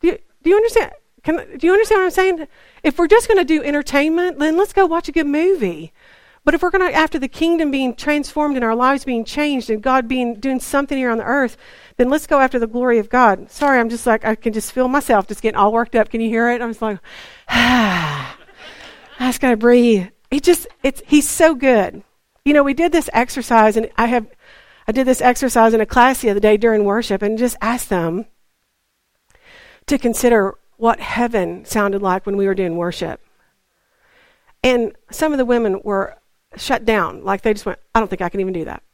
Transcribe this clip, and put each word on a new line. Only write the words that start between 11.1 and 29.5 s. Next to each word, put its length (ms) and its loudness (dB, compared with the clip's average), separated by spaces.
on 80 -2
the 60 -6
earth, 340 -2
then 100 2
let's 180 -2
go 120 2
after 200 0
the 80 -2
glory 320 0
of 120 -4
God. 400 2
Sorry, 280 0
I'm 120 0
just 160 -6
like, 180 0
I 120 0
can 160 -4
just 200 -6
feel 160 0
myself 380 0
just 160 -12
getting 160 -2
all 140 4
worked 240 -2
up. 120 2
Can 120 -6
you 100 -2
hear 200 0
it? 120 -2
I'm 80 -6
just 100 -10
like, 180 -4
<sighs> 240 -20
I 840 0
just 200 -2
gotta 160 2
breathe. 500 4
He 100 0
just, 260 2
it's, 240 -4
he's 220 4
so 260 4
good. 480 0
You 100 4
know, 80 6
we 120 0
did 180 0
this 200 0
exercise, 640 2
and 220 -2
I 80 0
have, 200 -2
I 60 -4
did 140 0
this 140 2
exercise 540 2
in 80 2
a 40 -2
class 360 2
the 80 0
other 100 0
day 160 4
during 280 2
worship 360 -2
and 160 -2
just 240 -2
asked 300 -4
them 340 -2